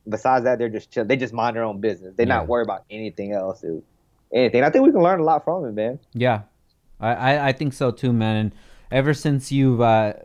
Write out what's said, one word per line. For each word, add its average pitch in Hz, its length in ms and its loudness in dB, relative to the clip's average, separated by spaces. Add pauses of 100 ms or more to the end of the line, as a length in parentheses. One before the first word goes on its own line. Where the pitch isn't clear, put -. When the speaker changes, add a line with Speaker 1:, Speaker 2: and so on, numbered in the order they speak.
Speaker 1:
Besides 123 360 0
that, 123 140 2
they're 117 100 -2
just 107 220 -10
chill. 120 140 -4
They 117 120 0
just 123 160 -6
mind 117 240 -2
their 117 80 -2
own 104 160 -6
business. 95 360 -6
They 117 80 2
Speaker 2:
Yeah. 123 140 2
Speaker 1:
not 87 100 -4
worry 120 140 0
about 104 280 -6
anything 104 420 -10
else, 95 280 -6
dude. 82 220 -8 (500)
Anything." 120 300 2
I 151 80 2
think 262 140 4
we 285 80 6
can 202 100 4
learn 175 180 2
a 156 40 0
lot 156 200 0
from 170 200 -4
it, 117 80 -8
man. 110 260 -4 (140)
Speaker 2:
Yeah. 117 300 0 (580)
I, 113 140 0
I, 139 340 0
I 135 40 0
think 139 200 -4
so 127 200 -2
too, 123 200 -2
man. 110 240 2
And 107 160 0 (380)
ever 135 240 2
since 143 380 -2
you've, 131 280 4
uh, 110 340 4 (100)